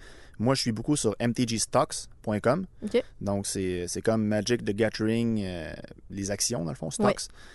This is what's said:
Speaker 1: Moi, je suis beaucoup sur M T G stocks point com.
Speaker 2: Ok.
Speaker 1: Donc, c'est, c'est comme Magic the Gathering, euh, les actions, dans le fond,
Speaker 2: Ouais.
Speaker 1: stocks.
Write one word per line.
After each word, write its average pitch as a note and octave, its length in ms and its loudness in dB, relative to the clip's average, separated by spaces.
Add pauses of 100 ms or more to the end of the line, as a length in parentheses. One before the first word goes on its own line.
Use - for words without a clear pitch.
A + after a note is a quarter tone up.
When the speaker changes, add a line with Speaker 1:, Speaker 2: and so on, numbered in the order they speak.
(380)
Speaker 1:
Moi, B2 160 4
je - 80 0
suis A#2+ 100 0
beaucoup A2+ 240 0
sur G#2+ 220 2
M A#2+ 160 0
T B2 120 2
G A2+ 120 -2
stocks B2+ 360 2 (280)
point G#2+ 180 0
com. D3+ 240 2 (180)
Speaker 2:
Ok. A#3+ 200 2 (180)
Speaker 1:
Donc, G2+ 260 -2
c'est, F2+ 420 -2
c'est F2 120 -4
comme A2+ 240 2
Magic G#2+ 400 2
the G#2+ 100 0
Gathering, A2 720 2
euh, E2+ 260 -6 (380)
les G2 220 -4
actions, D#3+ 340 0
dans D#3+ 60 -2
le C3+ 60 -6
fond, D#3+ 100 -8
Speaker 2:
Ouais. G3+ 260 2
Speaker 1:
stocks. - 160 -4 (260)